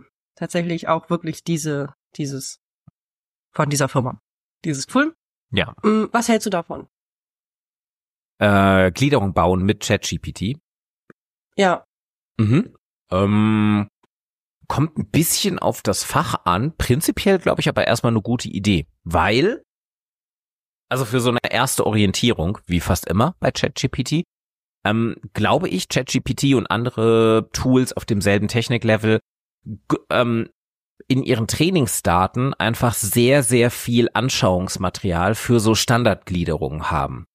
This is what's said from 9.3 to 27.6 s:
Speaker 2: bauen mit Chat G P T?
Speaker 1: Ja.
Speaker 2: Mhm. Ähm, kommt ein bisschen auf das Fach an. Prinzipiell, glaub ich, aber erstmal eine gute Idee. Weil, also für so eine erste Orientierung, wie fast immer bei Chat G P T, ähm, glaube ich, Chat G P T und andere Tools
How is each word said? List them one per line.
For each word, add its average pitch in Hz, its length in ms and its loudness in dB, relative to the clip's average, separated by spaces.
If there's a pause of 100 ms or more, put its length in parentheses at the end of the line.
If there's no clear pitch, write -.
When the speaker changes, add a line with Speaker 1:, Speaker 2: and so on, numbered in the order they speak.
Speaker 2:
bauen 90 300 2
mit 104 160 0
Chat - 220 0
G - 160 -6
P 78 140 -12
T? 117 260 -6 (960)
Speaker 1:
Ja. 185 300 0 (520)
Speaker 2:
Mhm. 117 360 2 (360)
Ähm, 107 800 2 (800)
kommt - 300 -2
ein - 140 -6
bisschen - 480 0
auf - 240 -2
das - 220 -2
Fach - 420 -2
an. 104 300 0
Prinzipiell, - 640 0
glaub - 200 -2
ich, - 100 -2
aber - 180 0
erstmal 117 260 0
eine 110 100 0
gute 117 260 -4
Idee. 95 380 0 (180)
Weil, 110 580 0 (1300)
also 127 160 -2
für 120 160 0
so 120 80 2
eine 120 120 2 (100)
erste 123 360 0
Orientierung, 104 720 0 (100)
wie 87 140 0
fast - 260 -2
immer 117 340 0
bei 131 100 0
Chat - 240 -4
G - 140 -4
P - 160 -6
T, 156 200 -2 (600)
ähm, 113 300 0 (180)
glaube 107 340 0
ich, - 200 -6
Chat 127 200 -2
G 131 120 -2
P - 120 -4
T 139 220 2
und 113 140 0
andere 113 840 2
Tools 127 400 2